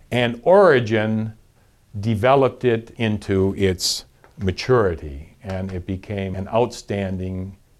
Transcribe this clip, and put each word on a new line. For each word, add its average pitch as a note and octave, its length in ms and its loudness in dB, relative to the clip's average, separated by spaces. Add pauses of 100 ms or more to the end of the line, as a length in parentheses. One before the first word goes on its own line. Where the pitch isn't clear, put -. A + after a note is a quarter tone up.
(100)
and A#2+ 320 -2
Origen A2+ 920 4 (640)
developed B2 640 2
it A#2 320 0
into G2+ 600 0
its F#2+ 500 -2 (320)
maturity, F2+ 1080 -2
and F#2+ 260 -6
it F2+ 160 -8
became F#2+ 480 -6
an F#2+ 140 -8
outstanding F#2+ 1080 -4 (240)